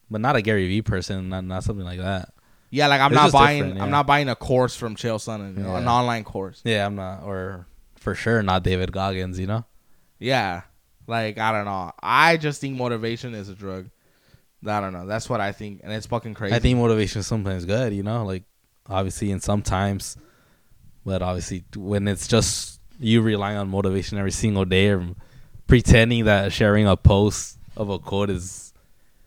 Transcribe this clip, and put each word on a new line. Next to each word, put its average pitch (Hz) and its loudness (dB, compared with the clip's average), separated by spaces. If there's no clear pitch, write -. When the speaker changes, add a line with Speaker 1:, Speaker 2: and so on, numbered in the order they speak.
Speaker 1:
but 107 -4
not 135 2
a 113 2
Gary 101 2
Vee 101 0
person, 92 -4
not, 92 -6
not 92 -6
something 101 -6
like 90 -10
that. 92 -6
Speaker 2:
Yeah, 143 2
like, 139 4
I'm 143 4
Speaker 1:
It's 151 6
Speaker 2:
not 151 8
Speaker 1:
just 151 4
Speaker 2:
buying, 143 6
Speaker 1:
different, - -6
Speaker 2:
I'm - -2
Speaker 1:
yeah. 139 -2
Speaker 2:
not 143 2
buying 143 2
a 120 -2
course 127 0
from 110 -8
Chael 113 -4
Sonnen, 104 -10
you 98 -4
know, 95 -4
an 120 -2
Speaker 1:
Yeah. 120 2
Speaker 2:
online 120 0
course. 95 -10
Speaker 1:
Yeah, 107 0
I'm 101 -4
not, 95 -10
or 92 -8
for - -4
sure 113 0
not 92 2
David 92 0
Goggins, 92 -4
you 92 -4
know? 110 -4
Speaker 2:
Yeah. 107 -2
Like, 113 -4
I 110 0
don't 104 -2
know. 95 -6
I 147 4
just 151 -4
think 135 -6
motivation 117 -6
is 101 -12
a 101 -16
drug. 95 -12
I 104 -2
don't 95 -4
know. 90 -12
That's 107 -6
what 117 -2
I 101 -4
think, 101 -14
and 101 -10
it's 110 -8
fucking 113 -6
crazy. 101 -4
Speaker 1:
I 120 2
think 123 4
motivation 110 2
is 95 -6
sometimes 95 -4
good, 107 -2
you 98 -4
know? 110 -4
Like, 92 -6
obviously, 98 -4
and 95 -4
sometimes, 101 -2
but 92 -2
obviously, 90 -4
when 101 -2
it's 98 -4
just - 0
you 117 4
relying 104 0
on 101 -4
motivation 98 -2
every 98 -2
single 101 0
day 95 4
or 90 0
pretending 117 6
that 98 4
sharing 104 4
a 95 6
post 101 4
of 107 -6
a 95 -4
quote 98 -2
is, 92 -8